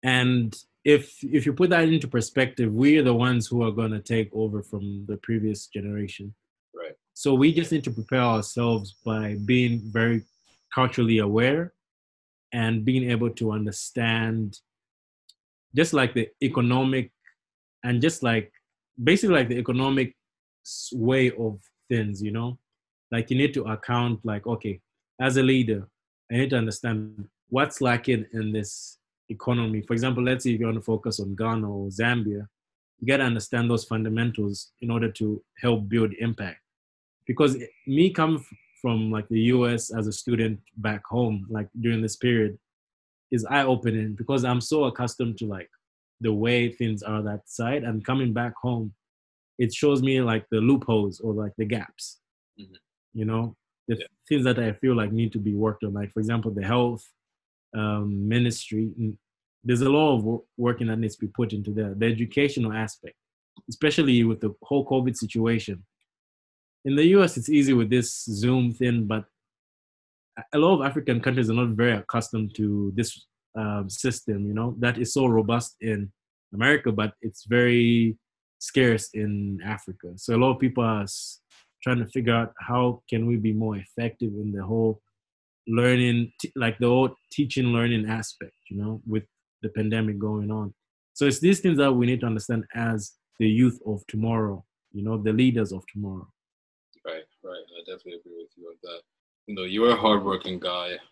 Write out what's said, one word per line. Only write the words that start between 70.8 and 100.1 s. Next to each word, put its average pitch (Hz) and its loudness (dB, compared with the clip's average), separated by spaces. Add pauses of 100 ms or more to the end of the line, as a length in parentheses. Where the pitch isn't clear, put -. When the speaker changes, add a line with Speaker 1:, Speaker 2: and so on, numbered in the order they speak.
Speaker 1:
African 131 0
countries 123 0
are 113 2
not 120 2
very 117 2
accustomed 110 -4
to 104 -2
this, - -4 (300)
um, 104 -4
system, 104 -4
you 104 -4
know, 117 -4
that 120 0
is 120 -4
so 135 2
robust 117 2
in 104 -4 (420)
America, 131 2
but 104 -2
it's - -10
very 117 4 (420)
scarce 120 2
in 101 -4
Africa. 92 -10
So 113 -2
a - 4
lot 127 4
of - -2
people 123 2
are 110 0
s-, - -10 (420)
trying 127 0
to 113 -2
figure 117 0
out 117 0
how 123 0
can 113 0
we 120 2
be 110 0
more 107 -2
effective 113 -6
in 107 -6
the 98 -6
whole 110 0 (640)
learning, 120 2
t-, - -8
like, 113 -2
the 123 2
whole 127 4 (160)
teaching, 135 0
learning 117 2
aspect, 110 -8 (160)
you 98 -8
know, 107 -6
with 107 -2 (380)
the 107 -6
pandemic 107 -2
going 104 -4
on. 107 -6 (420)
So 143 2
it's 139 2
these 185 6
things 165 4
that 139 6
we 120 4
need 123 2
to 120 -2
understand 113 -2 (100)
as 113 -4 (240)
the 110 4
youth 120 4
of 104 -6
tomorrow, 107 -2 (280)
you 104 -8
know, 110 -2
the 107 0
leaders 117 2
of 92 -10
tomorrow. 95 -10 (760)
Speaker 2:
Right, 80 -10 (220)
right. 90 -14 (140)
I - -16
definitely 90 -14
agree 87 -20
with 82 -20
you 87 -20
on 85 -18
that. 85 -14 (460)
You 104 -10
know, 95 -8
you're 104 2
a 117 4
hardworking 98 0